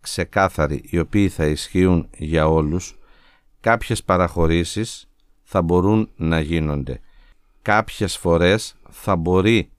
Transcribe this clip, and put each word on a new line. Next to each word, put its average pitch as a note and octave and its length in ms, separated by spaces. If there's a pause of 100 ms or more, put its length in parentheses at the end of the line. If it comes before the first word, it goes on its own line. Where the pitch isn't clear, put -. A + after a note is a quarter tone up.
ξεκάθαροι, E2 880
οι E2+ 100
οποίοι G2 300
θα D#2+ 160
ισχύουν F2 640 (100)
για D#2 300
όλους, D#2+ 500 (640)
κάποιες A2+ 440
παραχωρήσεις F2 1040 (340)
θα - 180
μπορούν F2+ 540
να D#2+ 240
γίνονται. D2+ 600 (640)
Κάποιες G#2+ 560
φορές F2 580 (140)
θα - 260
μπορεί F2+ 640